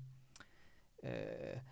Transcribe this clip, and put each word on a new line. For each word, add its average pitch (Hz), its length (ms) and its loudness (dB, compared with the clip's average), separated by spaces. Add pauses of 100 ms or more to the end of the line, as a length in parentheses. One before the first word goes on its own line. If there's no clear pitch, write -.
(1040)
е, 55 680 4